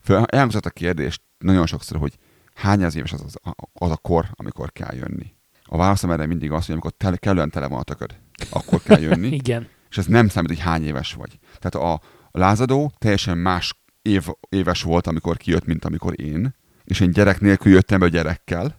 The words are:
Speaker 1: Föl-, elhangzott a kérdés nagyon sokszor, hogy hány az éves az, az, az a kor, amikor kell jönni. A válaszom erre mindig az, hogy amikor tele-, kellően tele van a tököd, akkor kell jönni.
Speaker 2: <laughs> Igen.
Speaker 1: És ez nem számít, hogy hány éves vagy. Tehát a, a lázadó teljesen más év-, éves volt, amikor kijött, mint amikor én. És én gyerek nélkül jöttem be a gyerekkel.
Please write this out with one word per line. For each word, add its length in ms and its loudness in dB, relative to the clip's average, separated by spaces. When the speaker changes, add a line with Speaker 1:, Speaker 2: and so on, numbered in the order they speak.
Speaker 1:
Föl-, 240 2
elhangzott 420 0
a 40 -8
kérdés 500 -4
nagyon 280 2
sokszor, 320 -6
hogy 200 -6
hány 300 2
az 120 -2
éves 160 -8
az, 120 -10
az, 120 -16
az 180 -2
a 60 -2
kor, 360 0
amikor 400 -12
kell 220 -12
jönni. 400 -12
A 120 -6
válaszom 340 2
erre 160 -2
mindig 260 -4
az, 120 -4
hogy 80 -8
amikor 240 -6
tele-, 200 -2
kellően 340 0
tele 160 -6
van 120 -6
a 40 -6
tököd, 360 -12
akkor 320 -2
kell 180 8
jönni. 360 0
Speaker 2:
<laughs> 60 -4
Igen. 260 -4
Speaker 1:
És 80 -8
ez 80 0
nem 220 6
számít, 220 -2
hogy 80 -6
hány 260 -2
éves 280 -6
vagy. 260 -16
Tehát 160 -6
a, 180 -2
a 80 -8
lázadó 600 2
teljesen 400 0
más 440 -4
év-, 320 -2
éves 340 -2
volt, 240 0
amikor 300 -2
kijött, 280 -2
mint 200 -4
amikor 360 -6
én. 340 -4
És 160 -2
én 100 4
gyerek 300 4
nélkül 320 6
jöttem 260 6
be 60 4
a 40 6
gyerekkel. 720 -4